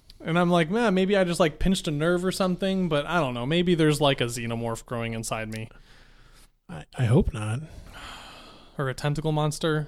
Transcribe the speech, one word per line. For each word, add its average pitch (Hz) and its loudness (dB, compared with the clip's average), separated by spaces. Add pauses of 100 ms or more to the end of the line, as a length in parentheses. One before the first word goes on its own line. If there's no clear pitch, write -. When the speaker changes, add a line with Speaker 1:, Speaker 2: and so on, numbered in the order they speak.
(200)
Speaker 1:
And 170 -2
I'm 175 4
like, 170 4
"Man, 220 2
maybe 190 2
I 190 4
just, 175 0
like, 160 2
pinched 185 0
a - 0
nerve 170 0
or 185 0
something," 185 0
but 147 0
I 170 0
don't 127 0
know. 120 -4
Maybe 175 2
there's, 151 4
like, 139 4
a 127 0
xenomorph 117 -4
growing 117 -4
inside 113 -6
me. 110 -8 (1000)
Speaker 2:
I, 160 -14 (120)
I 131 0
hope 135 4
not. 107 -4 (1160)
Speaker 1:
Or 139 -4
a 127 -4
tentacle 151 -2
monster. 151 0